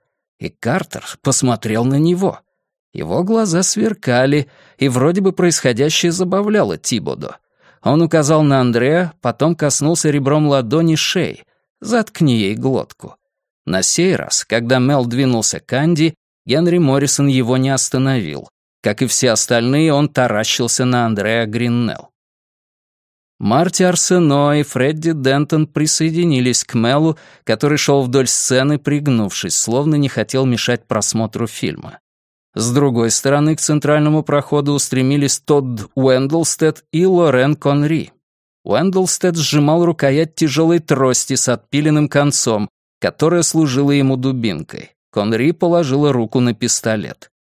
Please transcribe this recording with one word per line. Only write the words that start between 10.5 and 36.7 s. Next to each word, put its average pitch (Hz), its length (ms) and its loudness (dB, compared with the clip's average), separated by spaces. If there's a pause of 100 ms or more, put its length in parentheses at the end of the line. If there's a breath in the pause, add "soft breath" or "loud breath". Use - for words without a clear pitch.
шеи. - 480 -4 (360)
«Заткни 208 560 0
ей 104 200 0
глотку». - 580 -4 (520)
На 92 160 -2
сей 175 340 0
раз, - 280 -6
когда 117 360 0
Мел 131 260 2
двинулся 120 540 0
к - 140 -12
Анди, 156 420 0 (300)
Генри 170 320 2
Моррисон 139 480 2
его 127 300 2
не 131 140 0
остановил. 127 800 -2 (320)
Как 107 220 -2
и 131 40 -2
все 120 260 0
остальные, 127 600 0
он 147 160 2
таращился 117 760 -2
на 123 220 0
Андреа 110 400 -2
Гриннелл. 117 640 -4 (1300)
Марти 156 440 0
Арсено 165 760 2
и 147 40 2
Фредди 151 500 -2
Дентон 147 540 0
присоединились 156 1000 0
к - 100 -10
Мелу, 143 440 0 (260 loud breath)
который 147 320 0
шел 139 280 2
вдоль 127 240 0
сцены, 135 500 0
пригнувшись, 123 800 -2
словно 147 380 0
не 143 120 2
хотел 131 380 -2
мешать 120 400 -2
просмотру 110 600 -4
фильма. - 520 -8 (560)
С 117 180 -2
другой 120 380 2
стороны 147 460 0
к - 40 -8
центральному 151 600 0
проходу 143 500 -2
устремились 135 680 0
Тодд 127 540 -2
Уэндлстед 135 1000 0